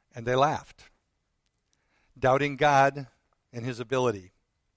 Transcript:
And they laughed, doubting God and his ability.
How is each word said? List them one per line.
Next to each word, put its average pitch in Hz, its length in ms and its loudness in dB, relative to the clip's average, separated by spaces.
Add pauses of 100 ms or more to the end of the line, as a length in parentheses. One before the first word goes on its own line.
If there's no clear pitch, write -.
(160)
And 117 100 -12
they 123 100 0
laughed, - 540 -2 (1300)
doubting 135 380 0
God 139 520 2 (460)
and 117 120 -12
his 120 140 -8
ability. 117 520 -2 (460)